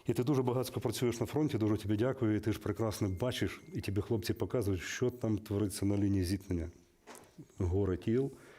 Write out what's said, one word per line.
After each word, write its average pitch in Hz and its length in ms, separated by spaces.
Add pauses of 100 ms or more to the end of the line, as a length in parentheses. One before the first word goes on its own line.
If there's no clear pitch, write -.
І 120 60
ти 123 100
дуже 127 200
багатько 120 360
працюєш 117 400
на 113 60
фронті, 120 320
дуже 107 200
тобі 101 200
дякую, 117 400
і - 20
ти 110 120
ж - 80
прекрасно 107 500 (100)
бачиш, 120 420 (120)
і 120 80
тобі 101 200
хлопці 107 320
показують, 98 480
що - 300
там 110 260
твориться 101 480
на 101 120
лінії 98 260
зіткнення. 87 460 (880)
Гори 92 400
тіл 131 340 (260)